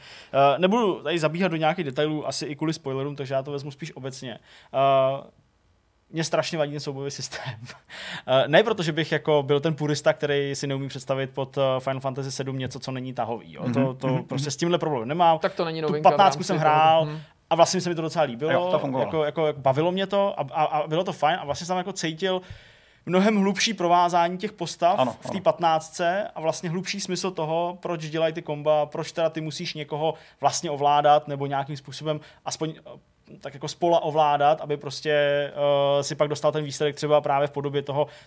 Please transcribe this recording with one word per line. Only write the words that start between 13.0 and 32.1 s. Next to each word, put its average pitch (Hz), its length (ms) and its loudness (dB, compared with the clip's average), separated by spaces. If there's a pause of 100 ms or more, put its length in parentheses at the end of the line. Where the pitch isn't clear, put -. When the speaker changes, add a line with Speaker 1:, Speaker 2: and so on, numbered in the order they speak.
Speaker 1:
tahový, 107 400 -6
jo. 73 100 -12 (100)
To, 123 60 2
Speaker 2:
Mhm, 131 160 0
Speaker 1:
to 131 120 -4
Speaker 2:
mhm, 127 160 0
Speaker 1:
prostě 135 240 -6
Speaker 2:
mhm. 139 40 -4
Speaker 1:
s - 60 -6
tímhle 170 200 2
problém 143 300 -2
nemám. 165 320 4
Speaker 3:
Tak - 140 -2
to 180 120 -2
není 160 160 -6
Speaker 1:
Tu 156 60 0
Speaker 3:
novinka 156 220 4
v - 20 6
Speaker 1:
patnáctku 151 280 4
Speaker 3:
rámci 185 80 -6
Speaker 1:
jsem 185 80 0
Speaker 3:
toho. 160 60 0
Speaker 1:
hrál 156 440 6
Speaker 3:
Mhm. 151 140 -8 (300)
Speaker 1:
a 170 60 0
vlastně 170 260 6
se 175 80 -2
mi 170 60 -2
to 160 60 -4
docela 160 240 0
líbilo, 127 260 -2
Speaker 2:
Jo, 175 200 2
to 170 80 2
fungovalo. 131 280 -2
Speaker 1:
jako, 156 180 0
jako, 151 220 0
jako 143 120 -2
bavilo 139 320 2
mě 190 160 -2
to 196 320 0
a, 143 120 -4
a, 160 120 0
a 151 240 0
bylo 160 160 0
to 170 100 -6
fajn 151 280 2
a 151 40 -10
vlastně 143 200 -6
jsem 175 80 -2
tam 185 40 -2
jako 180 160 -6
cítil 185 480 -2 (640)
mnohem 196 320 4
hlubší 196 360 2
provázání 175 640 2
těch 202 140 -6
postav 175 480 0
Speaker 2:
Ano, 131 200 2
Speaker 1:
v - 40 -20
té - 60 -10
Speaker 2:
ano. 185 120 -4
Speaker 1:
patnáctce 170 960 0
a 160 60 -10
vlastně 160 280 -2
hlubší 185 320 -6
smysl 185 300 -4
toho, 170 500 -2
proč 165 280 -6
dělají 160 240 0
ty 165 80 -10
komba, 151 440 0
proč 156 260 -6
teda 165 180 0
ty 160 120 -8
musíš 156 320 -8
někoho 151 400 -4 (280)
vlastně 139 300 0
ovládat 147 560 4
nebo 139 180 -6
nějakým 139 320 -4
způsobem 151 420 -6 (260)